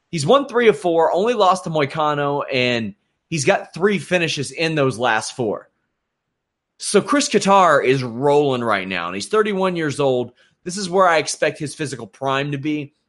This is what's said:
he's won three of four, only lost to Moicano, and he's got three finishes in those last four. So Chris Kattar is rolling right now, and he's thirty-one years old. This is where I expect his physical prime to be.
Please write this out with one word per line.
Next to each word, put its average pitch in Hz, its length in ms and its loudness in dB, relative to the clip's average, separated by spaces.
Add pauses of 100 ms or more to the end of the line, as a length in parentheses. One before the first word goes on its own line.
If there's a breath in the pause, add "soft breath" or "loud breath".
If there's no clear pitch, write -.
(100)
he's 147 160 -4
won 277 200 4
three 240 220 2
of 208 100 4
four, 165 340 2
only 214 220 0
lost 185 300 2
to 170 60 -6
Moicano, 147 840 -2
and 123 420 -2 (340)
he's 147 180 -6
got 196 280 0
three 196 240 0
finishes 151 540 -2
in 160 220 -2
those 135 240 0
last 110 360 0
four. 107 360 -6 (1120)
So - 220 2
Chris 269 260 0
Kattar 185 560 4
is 127 200 2
rolling 131 580 0
right 101 240 -2
now, 90 200 -4
and 90 100 -8
he's 101 100 -8
thirty-one 196 480 -2
years 156 240 -4
old. 127 320 0 (320 soft breath)
This 180 140 -10
is 196 120 -8
where 185 200 4
I 165 100 4
expect 151 400 -2
his 143 160 -8
physical 127 320 -8
prime 139 460 -4
to 143 60 -6
be. 147 360 -8 (140)